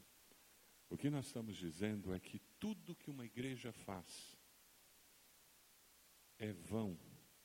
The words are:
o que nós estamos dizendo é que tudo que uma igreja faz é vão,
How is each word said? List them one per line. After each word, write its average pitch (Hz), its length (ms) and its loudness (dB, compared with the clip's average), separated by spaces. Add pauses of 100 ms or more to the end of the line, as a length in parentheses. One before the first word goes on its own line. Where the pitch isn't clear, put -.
(880)
o - 80 -2
que 139 140 6
nós 143 160 4
estamos 110 320 -2
dizendo 92 560 2
é 92 60 2
que - 180 -6 (220)
tudo 180 360 0
que - 140 -10
uma 131 160 -2
igreja 123 460 0
faz - 680 -6 (2000)
é 107 160 0
vão, 90 460 2 (460)